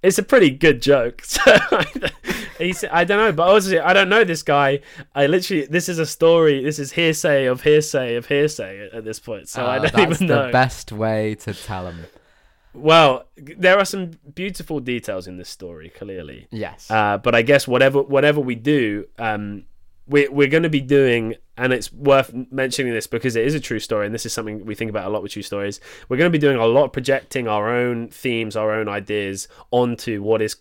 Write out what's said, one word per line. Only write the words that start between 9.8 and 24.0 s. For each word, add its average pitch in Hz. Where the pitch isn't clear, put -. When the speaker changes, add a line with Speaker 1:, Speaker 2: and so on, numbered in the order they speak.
Speaker 1:
don't 156
Speaker 2:
that's 170
Speaker 1:
even 185
Speaker 2:
the 143
Speaker 1:
know. 120
Speaker 2:
best 127
way 110
to 107
tell 95
'em. 85
Speaker 1:
Well, 151
g-, 135
there 185
are 196
some 185
beautiful 175
details 107
in 92
this 90
story, 85
clearly. 85
Speaker 2:
Yes. 104
Speaker 1:
Uh, 104
but 117
I 117
guess 135
whatever, 131
whatever 143
we 127
do, 117
um, 104
we, 143
we're 143
gonna 160
be 151
doing, 123
and 127
it's 113
worth 135
m-, 127
mentioning 131
this 110
because 120
it 113
is 143
a 156
true 120
story, 104